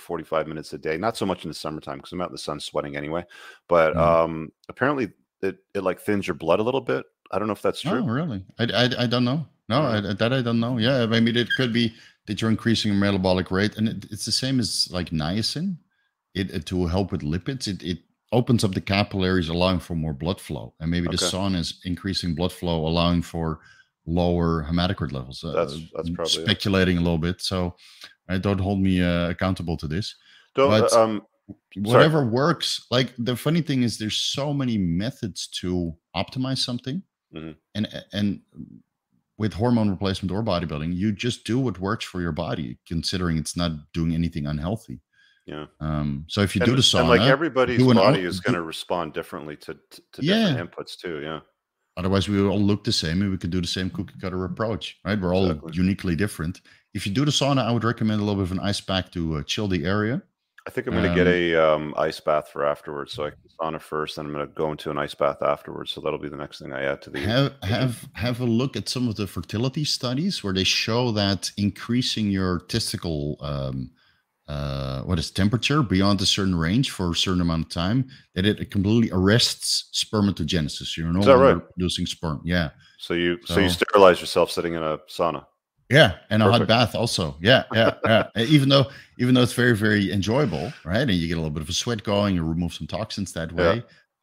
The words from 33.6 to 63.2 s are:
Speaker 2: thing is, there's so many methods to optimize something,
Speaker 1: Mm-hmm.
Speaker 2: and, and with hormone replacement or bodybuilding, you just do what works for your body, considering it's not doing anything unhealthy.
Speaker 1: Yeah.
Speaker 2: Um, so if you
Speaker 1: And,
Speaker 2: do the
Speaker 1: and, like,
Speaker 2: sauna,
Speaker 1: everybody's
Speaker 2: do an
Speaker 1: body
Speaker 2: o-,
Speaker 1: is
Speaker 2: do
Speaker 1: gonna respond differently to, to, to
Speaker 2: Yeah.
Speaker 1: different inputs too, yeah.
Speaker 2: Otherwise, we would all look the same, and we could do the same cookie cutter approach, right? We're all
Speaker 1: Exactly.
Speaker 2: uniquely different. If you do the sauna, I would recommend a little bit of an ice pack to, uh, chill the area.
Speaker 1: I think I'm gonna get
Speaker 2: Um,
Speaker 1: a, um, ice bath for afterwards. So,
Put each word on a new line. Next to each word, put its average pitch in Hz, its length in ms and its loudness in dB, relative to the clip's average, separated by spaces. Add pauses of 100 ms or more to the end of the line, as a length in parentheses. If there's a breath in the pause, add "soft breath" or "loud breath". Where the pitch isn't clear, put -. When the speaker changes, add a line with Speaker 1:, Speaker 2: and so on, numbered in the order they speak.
Speaker 2:
thing 131 220 2
is, 113 140 0
there's 107 200 -4 (200)
so 143 240 -2
many 120 160 0
methods 95 720 -2 (140)
to 90 80 -4 (520)
optimize 131 380 -4 (100)
something, 127 340 -6 (320)
Speaker 1:
Mm-hmm. 80 160 -12 (240)
Speaker 2:
and, 107 100 -2 (260)
and 104 160 -2 (1120)
with 104 160 -2
hormone 113 360 2
replacement 95 460 -2
or 110 80 -2
bodybuilding, 85 500 -2
you 101 200 0
just 117 320 -6
do 113 140 -2
what 110 200 -2
works 98 240 -4
for - 160 -8
your 85 140 -2
body, 80 520 -6
considering 85 520 -2
it's - 180 -6
not 87 160 0 (220)
doing 82 200 0
anything 82 340 -2
unhealthy. 76 520 -6 (460 soft breath)
Speaker 1:
Yeah. 76 220 -12 (120)
Speaker 2:
Um, 76 480 -4
so - 140 -2
if 98 140 0
you 101 60 0
Speaker 1:
And, 117 100 2
Speaker 2:
do 127 100 2
the - 180 4
Speaker 1:
and, - 80 4
like, 120 140 6
Speaker 2:
sauna, 123 60 4
Speaker 1:
everybody's 131 520 2
Speaker 2:
do 127 120 6
an 117 60 8
Speaker 1:
body 98 280 6
Speaker 2:
o-, 87 40 -2
Speaker 1:
is 92 120 -6
Speaker 2:
do 95 100 0
Speaker 1:
gonna 87 100 0
respond 80 520 -6
differently 76 500 -10
to, 76 120 -12 (160)
to, - 100 -20 (120)
to - 120 -6
Speaker 2:
Yeah. 208 240 2
Speaker 1:
different 87 220 -2
inputs - 260 -14
too, 80 240 -8
yeah. 78 180 -8 (560)
Speaker 2:
Otherwise, 95 320 2
we 101 140 2
would 98 100 4
all 101 80 2 (120)
look 104 120 0
the 87 80 -2
same, 87 300 0
and 101 100 0
we 92 60 -2
could 87 120 -6
do 90 120 0
the 87 160 -4
same 92 120 -2
cookie - 300 -10
cutter 92 240 -6
approach, 101 640 -6
right? 101 140 -2
We're 90 140 0
all 95 180 4
Speaker 1:
Exactly. 80 200 -6 (120)
Speaker 2:
uniquely 92 340 2
different. 90 420 -4 (340 soft breath)
If 107 140 -6
you 98 60 -2
do 131 100 0
the 147 80 2
sauna, 135 320 2
I 110 80 -2
would 113 140 0
recommend 110 340 0
a 104 60 0
little 101 180 2
bit 87 80 -2
of 95 60 -2
an - 20 -4 (120)
ice - 100 -4
pack 95 320 -2
to, 80 240 -2
uh, 78 60 -4
chill 107 260 -4
the 85 160 0
area. 107 360 0 (460)
Speaker 1:
I - 20 -16
think 127 160 -6
I'm 123 80 -4
gonna 101 220 2
get 90 100 6
Speaker 2:
Um, 87 80 6
Speaker 1:
a, 87 220 2
um, 78 420 4
ice 80 220 0
bath 76 340 0
for 73 100 -4
afterwards. 71 500 -4
So, 76 120 -6